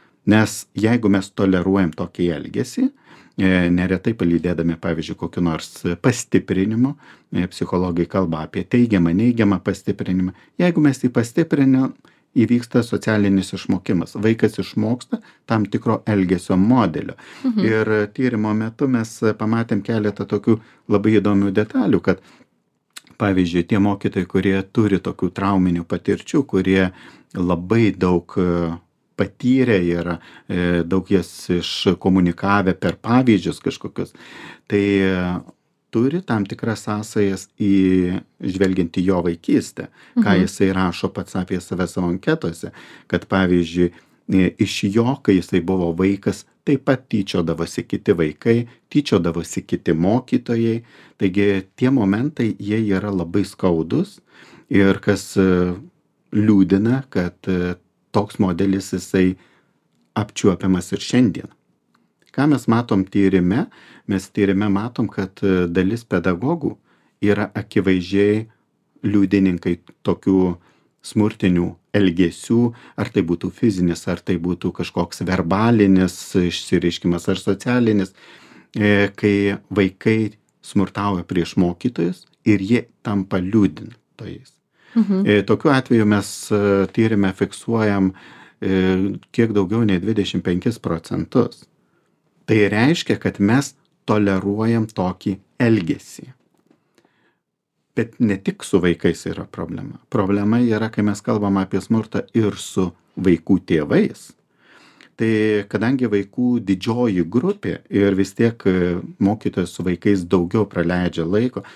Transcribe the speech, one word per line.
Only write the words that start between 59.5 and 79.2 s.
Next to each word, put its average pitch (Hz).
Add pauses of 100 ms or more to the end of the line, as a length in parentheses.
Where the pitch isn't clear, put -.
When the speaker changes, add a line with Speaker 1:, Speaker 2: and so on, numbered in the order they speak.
Speaker 1:
apčiuopiamas 95
ir 98
šiandien. - (840)
Ką 135
mes 139
matom 117
tyrime? 95 (400)
Mes 95
tyrime 98
matom, 107
kad, 95 (120)
e, 92
dalis 95
pedagogų 95 (460)
yra 101
akivaizdžiai 101 (580)
liudininkai 95 (260)
tokių 92 (480)
smurtinių 95 (260)
elgesių, 101 (240)
ar 104
tai 104
būtų 87
fizinis, 90
ar 87
tai 92
būtų 87
kažkoks -
verbalinis 95 (200)
išsireiškimas, 87
ar 95
socialinis, 107 (600)
e, 104
kai 101 (100)